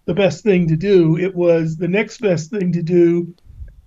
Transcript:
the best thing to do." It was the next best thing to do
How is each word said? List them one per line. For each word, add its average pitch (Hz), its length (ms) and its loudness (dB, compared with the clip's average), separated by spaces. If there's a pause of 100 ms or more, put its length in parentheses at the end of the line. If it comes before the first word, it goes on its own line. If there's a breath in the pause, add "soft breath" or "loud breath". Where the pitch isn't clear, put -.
the 180 80 -4
best 175 300 -2
thing 180 240 2
to 160 80 0
do." 165 420 2
It 180 180 -4
was 165 420 0
the 175 100 -6
next 214 320 -4
best 175 300 -2
thing 185 220 -4
to 170 100 -2
do 175 520 0 (540)